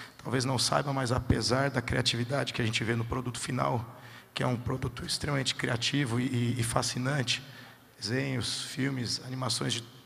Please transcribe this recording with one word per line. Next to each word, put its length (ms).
talvez 240
não 140
saiba, 340
mas 180
apesar 580
da 120
criatividade 720
que 80
a 40
gente 180
vê 120
no 80
produto 360
final, 580
que 100
é 40
um 100
produto 480
extremamente 500
criativo 640
e, 60
e, 340
e 40
fascinante, 800
desenhos, 680
filmes, 600
animações 480
de 80